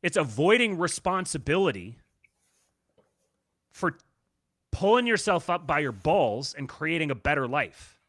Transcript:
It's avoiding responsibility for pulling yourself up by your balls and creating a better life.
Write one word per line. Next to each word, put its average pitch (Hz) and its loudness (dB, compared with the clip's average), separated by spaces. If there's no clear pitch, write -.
It's 175 -2
avoiding 185 2
responsibility 165 -2
for - -2
pulling 233 4
yourself 202 0
up 170 -2
by 151 2
your 143 0
balls 131 0
and 139 -10
creating 156 -4
a 131 -2
better 143 0
life. 123 -6